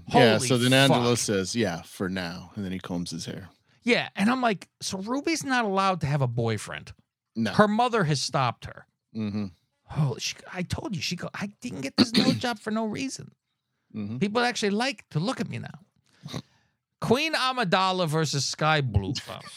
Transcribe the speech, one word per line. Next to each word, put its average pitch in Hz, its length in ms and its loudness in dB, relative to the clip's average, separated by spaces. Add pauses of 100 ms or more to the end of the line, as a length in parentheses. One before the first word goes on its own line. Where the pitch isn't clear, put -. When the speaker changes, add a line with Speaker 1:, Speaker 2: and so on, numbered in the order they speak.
Speaker 1:
Yeah, 117 300 8
Speaker 2:
Holy 113 100 0
Speaker 1:
so 127 100 4
then 127 160 4
Angelo 131 380 6
Speaker 2:
fuck. 117 80 2
Speaker 1:
says, 95 360 0
"Yeah, 92 280 0
for - 260 -6
now." 90 460 -6
And 101 100 -6
then 90 60 -6
he 92 80 -6
combs 87 320 -6
his 85 140 -8
hair. - 240 -12 (380)
Speaker 2:
Yeah, 202 280 0
and 208 160 2
I'm 262 100 -2
like, 226 260 0 (140)
"So - 160 -6
Ruby's 262 460 -2
not 254 200 0
allowed 190 380 2
to 147 60 0
have 143 160 2
a 131 40 4
boyfriend?" 113 640 -4 (440)
Speaker 1:
No. 208 160 0
Speaker 2:
Her 208 160 6
mother 220 380 2
has 147 140 2
stopped 127 460 -2
her. - 220 -16 (280)
Speaker 1:
Mm-hmm. 107 300 -4 (380)
Speaker 2:
Holy, 143 360 -2
she, - 140 -6 (180)
I 180 120 -6
told 226 320 -6
you, 107 80 -4
she - 120 -4
go, 170 200 -8
"I 202 160 -8 (100)
didn't 247 200 -8
get 269 140 -8
this 240 180 0
nose 247 200 4
<clears throat> - 60 0
job 240 180 -2
for - 140 -6
no 220 160 0
reason." 240 440 -8 (640)
Speaker 1:
Mm-hmm. 107 220 -6
Speaker 2:
People 208 240 0
actually 233 300 0
like 233 400 -2
to 151 80 -2
look 220 200 -2
at 220 80 -4
me 120 120 -8
now. - 800 -16 (600)
Queen 294 360 2
Amidala 190 720 2
versus 147 360 0
Sky 156 380 2
Blue. 101 320 -2
Faust. - 320 -10 (100)